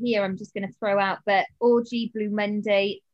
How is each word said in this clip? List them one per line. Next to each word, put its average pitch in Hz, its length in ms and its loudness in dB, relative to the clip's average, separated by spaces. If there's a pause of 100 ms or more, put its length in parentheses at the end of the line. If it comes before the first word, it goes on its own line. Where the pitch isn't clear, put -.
here 220 220 0
I'm 190 120 -4
just - 180 -16
gonna 196 260 -8
throw 202 180 0
out, 196 260 0
but 190 220 2 (140)
Orgy, 233 520 2
Blue 214 180 -4
Monday, 208 720 0 (140)